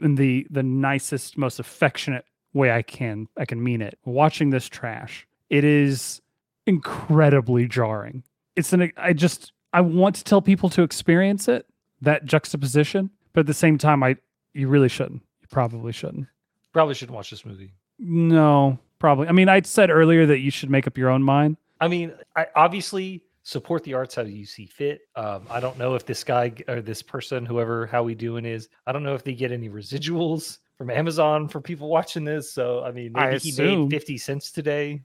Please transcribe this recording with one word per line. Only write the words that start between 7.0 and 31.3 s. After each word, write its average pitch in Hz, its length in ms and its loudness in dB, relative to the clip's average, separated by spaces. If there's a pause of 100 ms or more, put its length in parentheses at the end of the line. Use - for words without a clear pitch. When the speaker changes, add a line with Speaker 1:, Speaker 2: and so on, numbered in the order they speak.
Speaker 1:
jarring. 113 560 -4 (320)
It's - 180 -4
an, 175 240 2
I - 160 0
just, - 380 0 (220)
I 175 80 6
want 180 360 4
to - 60 -14
tell 196 180 4
people 190 300 2
to 175 120 4
experience 190 640 0
it, 240 180 0 (360)
that 147 240 2
juxtaposition, 147 840 0 (240)
but 165 80 4
at 147 60 0
the 151 60 -2
same 156 240 4
time, 147 260 2
I, 131 140 0 (360)
you 135 140 -2
really 135 220 6
shouldn't. - 320 -6 (200)
You - 80 -20
probably 117 420 -4
shouldn't. - 360 -10 (460)
Speaker 2:
Probably 156 200 2
shouldn't 123 220 -12
watch 104 160 -14
this - 140 -20
movie. 98 280 -20 (260)
Speaker 1:
No, 156 800 4 (220)
probably. 147 280 4
I 170 40 -2
mean, 185 180 6
I 190 120 8
said 196 280 4
earlier 160 380 6
that 143 120 4
you 135 120 -2
should - 180 -8
make 135 180 2
up 127 100 -6
your 127 120 2
own 135 140 2
mind. 147 340 2 (240)
Speaker 2:
I 170 60 2
mean, 170 260 -4 (220)
I 160 200 -2
obviously 185 680 0 (200)
support 160 400 -8
the 139 120 -10
arts 131 200 -6
how 127 80 -4
you 104 220 -12
see 101 220 -20
fit. 143 340 -8 (140)
Um, 104 340 -8
I 120 100 -8
don't 127 180 -6
know 127 180 -2
if 120 100 -8
this - 180 -10
guy 123 260 0
g-, 117 180 -14
or 120 140 -8
this 107 200 -12
person, 127 440 -10
whoever 117 420 -4
Howie 117 280 -4
Doohan 117 300 -8
is, 113 240 -12 (160)
I 131 60 -4
don't 143 120 -6
know 139 120 -4
if 123 80 -10
they 135 100 -10
get 123 180 -6
any 117 180 -10
residuals 151 880 -6 (180)
from 123 140 -10
Amazon 151 560 0